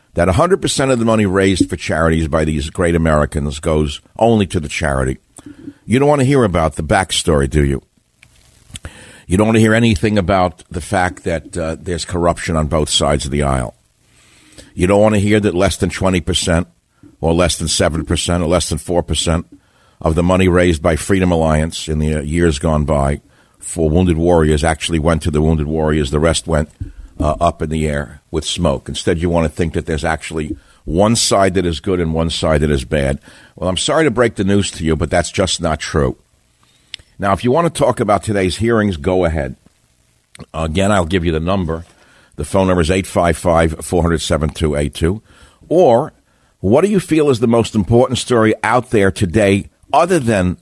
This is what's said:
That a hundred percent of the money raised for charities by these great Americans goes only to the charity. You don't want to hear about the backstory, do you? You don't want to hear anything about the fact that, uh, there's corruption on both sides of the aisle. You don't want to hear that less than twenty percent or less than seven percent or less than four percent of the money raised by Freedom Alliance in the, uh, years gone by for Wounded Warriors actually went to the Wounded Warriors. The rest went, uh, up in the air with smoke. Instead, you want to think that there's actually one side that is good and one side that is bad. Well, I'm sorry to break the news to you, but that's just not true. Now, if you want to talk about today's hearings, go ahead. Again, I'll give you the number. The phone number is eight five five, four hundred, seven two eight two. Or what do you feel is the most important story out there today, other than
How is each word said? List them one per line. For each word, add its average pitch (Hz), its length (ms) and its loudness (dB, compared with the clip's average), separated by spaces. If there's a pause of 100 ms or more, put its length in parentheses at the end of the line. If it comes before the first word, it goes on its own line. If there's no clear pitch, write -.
(120)
That 85 160 0
a 92 40 2
hundred 170 280 2
percent 135 300 -2
of 127 80 2
the 113 80 0
money 110 180 2
raised 95 460 2
for 92 60 -4
charities 82 520 0
by 78 160 0
these 78 240 -2
great 85 260 0
Americans 76 640 0
goes 78 420 -2 (160)
only 110 300 2
to 90 120 -4
the 73 80 -8
charity. 67 480 -2 (680)
You 117 120 0
don't 143 100 4
want 147 120 2
to 127 60 2
hear 135 180 4
about 82 320 0
the 85 60 -4
backstory, 78 680 0
do 73 160 2
you? 67 180 -2 (1400)
You 87 120 0
don't 107 80 4
want 113 100 2
to 110 40 6
hear 110 120 4
anything 110 460 2
about 90 520 0
the 85 120 -10
fact - 420 -2
that, 82 320 -6
uh, 80 240 -6
there's 85 240 -6
corruption 85 520 -2
on 78 100 0
both 78 240 -2
sides 73 340 0
of 65 60 -8
the 71 120 -2
aisle. 65 320 -2 (1000)
You 90 120 0
don't 101 140 4
want 107 140 4
to 104 60 2
hear 104 200 2
that 101 140 0
less 92 240 0
than 92 100 -2
twenty 92 320 0
percent 87 480 -2 (540)
or 80 100 0
less 85 240 2
than 80 120 -6
seven 82 360 -2
percent 87 380 -2
or 80 40 -2
less 85 220 0
than 82 80 -4
four 80 260 -2
percent 82 440 -2 (560)
of 80 120 0
the 85 80 0
money 92 260 2
raised 87 340 2
by 82 140 2
Freedom 92 360 0
Alliance 80 560 0
in 78 120 -2
the, 76 160 0
uh, 76 40 -4
years 78 380 0
gone 78 260 0
by 71 380 -2 (360)
for 82 300 -4
Wounded 82 300 2
Warriors 80 440 2
actually 80 360 -2
went 80 240 0
to 87 80 -2
the 76 100 0
Wounded 78 260 2
Warriors. 78 440 -2
The 73 100 0
rest 80 260 0
went, 78 220 -2 (500)
uh, 73 220 -2
up 85 220 0
in 78 80 -6
the 78 180 -2
air 71 320 -6 (100)
with 80 140 -4
smoke. 69 460 -4
Instead, 82 320 -2
you 87 80 0
want 82 160 2
to 76 100 -8
think 85 160 -2
that 82 140 -4
there's 78 180 -4
actually 78 500 -6 (300)
one 104 320 2
side 98 380 2
that 92 100 0
is 82 160 -2
good 92 180 0
and 82 140 -2
one 82 160 0
side 78 320 0
that 76 100 2
is 65 140 0
bad. 69 360 -2 (360)
Well, 87 140 -4
I'm 92 80 -4
sorry 156 260 0
to 139 60 2
break 117 240 0
the 101 100 -2
news 101 280 2
to - 120 -8
you, 80 120 2
but 80 120 -2
that's 87 220 0
just 92 320 -2
not 78 180 -2
true. 67 380 -2 (1000)
Now, 98 140 -2
if 95 120 -2
you 123 80 2
want 165 200 0
to - 60 -10
talk 123 220 0
about 98 240 0
today's 95 320 -2
hearings, 107 400 0
go 92 280 0
ahead. 76 300 -2 (1000)
Again, 80 380 -2
I'll 92 160 2
give 85 180 0
you 85 80 0
the 78 80 -2
number. 82 440 -4 (500)
The 80 100 -8
phone 95 220 0
number 92 140 2
is 78 100 2
eight 92 160 0
five 85 300 0
five, 82 480 0
four 87 180 0
hundred, 82 180 0
seven 78 300 -2
two 76 240 -2
eight 71 200 -4
two. 95 280 -2 (460)
Or 147 440 4 (520)
what 113 160 4
do 196 80 2
you 208 100 2
feel 156 300 2
is 120 120 2
the 123 60 2
most 113 280 0
important 117 440 2
story 110 440 2
out 117 260 0
there 98 220 2
today, 98 580 0 (240)
other 170 260 2
than 101 440 0